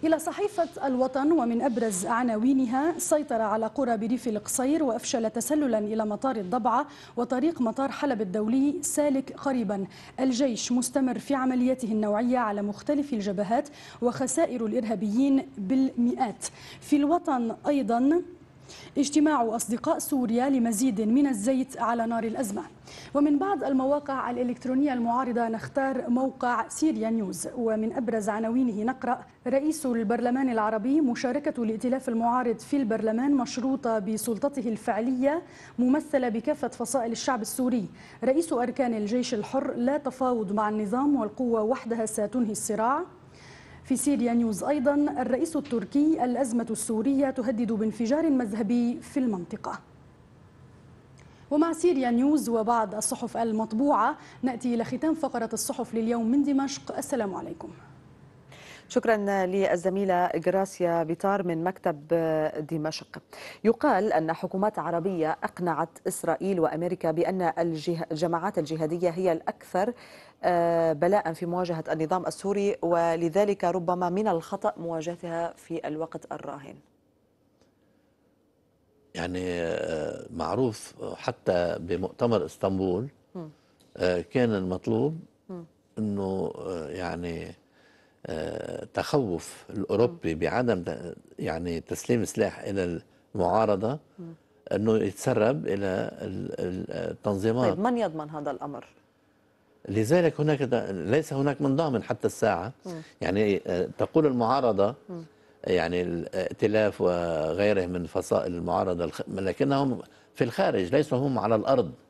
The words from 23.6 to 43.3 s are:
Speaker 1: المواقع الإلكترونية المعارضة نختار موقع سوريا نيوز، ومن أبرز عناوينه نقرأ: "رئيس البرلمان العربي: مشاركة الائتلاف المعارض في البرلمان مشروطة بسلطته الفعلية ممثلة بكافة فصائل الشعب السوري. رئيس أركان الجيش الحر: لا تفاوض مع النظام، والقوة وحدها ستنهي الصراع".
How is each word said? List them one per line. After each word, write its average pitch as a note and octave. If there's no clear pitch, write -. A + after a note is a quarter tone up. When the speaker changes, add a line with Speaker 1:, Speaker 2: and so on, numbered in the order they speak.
Speaker 1:
المواقع C4+
الإلكترونية B3+
المعارضة A#3
نختار B3+
موقع B3
سوريا A3+
نيوز، G#3
ومن A3
أبرز A3
عناوينه A3+
نقرأ: B3
"رئيس C#4+
البرلمان A#3+
العربي: A3+
مشاركة B3+
الائتلاف A#3+
المعارض A#3
في -
البرلمان A3+
مشروطة B3+
بسلطته A3
الفعلية B3+
ممثلة B3+
بكافة A#3
فصائل A#3
الشعب A3+
السوري. B3
رئيس D4
أركان B3
الجيش A3
الحر: B3+
لا B3+
تفاوض B3
مع G#3
النظام، A#3
والقوة A3+
وحدها A3+
ستنهي G#3+
الصراع". A3+